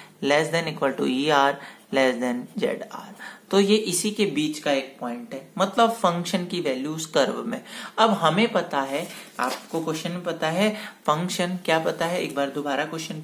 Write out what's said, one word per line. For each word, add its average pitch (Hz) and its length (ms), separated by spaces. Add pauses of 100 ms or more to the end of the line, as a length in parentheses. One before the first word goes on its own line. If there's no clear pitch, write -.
(240)
less 147 260
than 165 180
equal 139 260
to 143 120
E 135 260
R 139 220 (400)
less 131 260
than 123 180 (220)
Z - 80 (240)
R, - 180 (420)
तो 190 80
ये 202 160 (140)
इसी 208 220
के 208 140 (100)
बीच 151 240
का 147 120
एक 135 280
point 120 340
है, 135 80 (160)
मतलब 226 360
function 175 520
की 175 160
वैल्यू 139 340
उस 160 120
curve 123 380
में। 120 160 (360)
अब 220 140 (100)
हमें 170 320
पता 165 300
है, 143 240 (320)
आपको 131 440
question 160 280
में 175 120
पता 165 260
है 190 200 (380)
function, 180 580
क्या 160 140
पता 165 260
है, 175 180
एक 147 120
बार 139 140
दोबारा 143 360
question 156 380